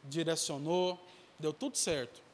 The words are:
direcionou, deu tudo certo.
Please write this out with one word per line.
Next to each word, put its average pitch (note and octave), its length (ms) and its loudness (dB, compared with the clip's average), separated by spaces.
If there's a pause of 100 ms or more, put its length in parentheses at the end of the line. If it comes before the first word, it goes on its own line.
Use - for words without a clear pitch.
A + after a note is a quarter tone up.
direcionou, D#3+ 920 0 (400)
deu D#3 140 0
tudo C4 240 -4
certo. C#3 460 0 (120)